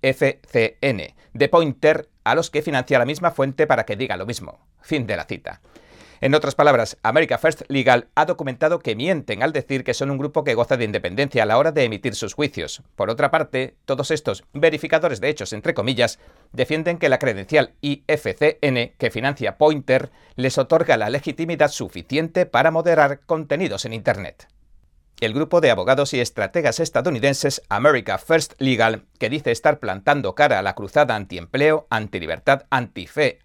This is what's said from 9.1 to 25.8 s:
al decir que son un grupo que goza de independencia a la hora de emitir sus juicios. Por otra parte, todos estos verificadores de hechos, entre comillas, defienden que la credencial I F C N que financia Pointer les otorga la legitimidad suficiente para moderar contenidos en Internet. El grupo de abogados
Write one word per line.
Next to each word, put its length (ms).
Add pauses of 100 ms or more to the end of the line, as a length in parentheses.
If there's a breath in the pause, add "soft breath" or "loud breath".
al 100
decir 300
que 100
son 160
un 80
grupo 260
que 120
goza 200
de 80
independencia 600
a 20
la 140
hora 120
de 120
emitir 320
sus 180
juicios. 480 (140)
Por 160
otra 180
parte, 460 (100)
todos 240
estos 420
verificadores 680
de 80
hechos, 240
entre 220
comillas, 420 (360 soft breath)
defienden 440
que 120
la 100
credencial 640
I 260
F 260
C 280
N 360
que 140
financia 480
Pointer 500 (260 soft breath)
les 220
otorga 400
la 140
legitimidad 580
suficiente 800
para 240
moderar 560
contenidos 580
en 80
Internet. 540 (720)
El 140
grupo 280
de 100
abogados 420